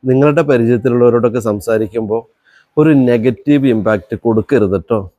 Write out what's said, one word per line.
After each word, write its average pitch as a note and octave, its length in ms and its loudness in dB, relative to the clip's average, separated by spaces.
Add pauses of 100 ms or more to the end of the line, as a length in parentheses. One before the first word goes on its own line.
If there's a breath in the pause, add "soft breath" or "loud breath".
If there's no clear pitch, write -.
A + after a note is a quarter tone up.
നിങ്ങളുടെ C#3+ 460 2
പരിചയത്തിലുള്ളവരോടൊക്കെ A#2+ 1000 0
സംസാരിക്കുമ്പോൾ A2 720 -4 (560 soft breath)
ഒരു D#3 140 2 (180)
നെഗറ്റീവ് B2+ 640 0
ഇമ്പാക്റ്റ് G#2+ 480 -4
കൊടുക്കരുത് G#2+ 580 0
ട്ടോ. A2 180 -4 (200)